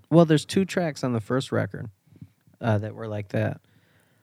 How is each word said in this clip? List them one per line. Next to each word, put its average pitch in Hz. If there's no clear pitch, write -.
well, 170
there's 156
two 196
tracks 170
on 127
the 117
first 127
record, 104
uh, 110
that 104
were 110
like 104
that. 110